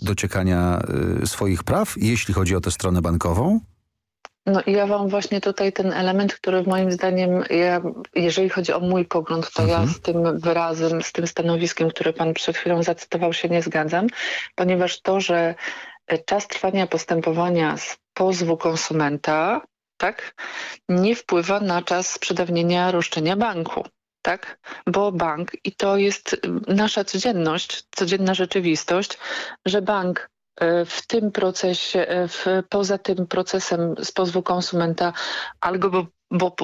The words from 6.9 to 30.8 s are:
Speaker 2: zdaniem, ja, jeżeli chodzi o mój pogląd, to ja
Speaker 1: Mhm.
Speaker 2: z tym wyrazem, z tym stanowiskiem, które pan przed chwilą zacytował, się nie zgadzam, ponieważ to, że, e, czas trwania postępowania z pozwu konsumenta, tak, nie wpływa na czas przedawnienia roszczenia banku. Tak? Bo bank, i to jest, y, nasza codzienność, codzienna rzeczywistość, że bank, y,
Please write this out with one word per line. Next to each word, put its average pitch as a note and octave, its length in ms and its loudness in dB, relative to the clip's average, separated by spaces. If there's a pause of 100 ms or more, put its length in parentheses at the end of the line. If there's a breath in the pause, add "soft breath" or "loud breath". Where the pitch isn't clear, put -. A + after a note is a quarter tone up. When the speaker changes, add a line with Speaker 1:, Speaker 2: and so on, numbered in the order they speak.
Speaker 2:
zdaniem, F3+ 580 2
ja, F3 300 4 (340)
jeżeli F3+ 340 2
chodzi F#3 240 -2
o F3 80 0
mój F3+ 240 2
pogląd, E3 480 -2
to G#2+ 140 2
ja E3+ 120 4
Speaker 1:
Mhm. A2+ 100 4
Speaker 2:
z E3+ 120 -4
tym E3+ 400 0
wyrazem, E3 600 0
z - 100 -8
tym E3 140 -2
stanowiskiem, E3+ 640 0
które D#3+ 220 0
pan D#3+ 220 0
przed - 220 -2
chwilą F3 260 0
zacytował, E3+ 500 -2
się E3+ 160 -2
nie E3+ 140 2
zgadzam, E3 440 0 (480 loud breath)
ponieważ F3+ 460 2
to, F#3+ 200 0
że, E3+ 340 2 (520 loud breath)
e, E3 120 0
czas G3+ 300 -2
trwania F#3+ 380 0
postępowania E3 920 0
z - 200 -10 (180)
pozwu F3+ 420 2
konsumenta, D#3+ 1040 0 (360)
tak, - 380 -4 (540 loud breath)
nie F#3+ 280 4
wpływa G3+ 440 0
na F3 220 0
czas F3+ 360 -2
przedawnienia F3 720 0
roszczenia E3+ 460 0
banku. G3+ 480 -2 (380)
Tak? - 360 -4 (280 loud breath)
Bo G3 260 2
bank, E3 380 -2 (140)
i G3 80 -6
to G3 240 0
jest, G3 360 0
y, - 60 0 (360)
nasza G#3 300 2
codzienność, F3+ 840 -2
codzienna F#3+ 440 0
rzeczywistość, F3+ 840 0 (480 loud breath)
że G3 160 2
bank, F#3 480 -2 (320)
y, E3+ 220 4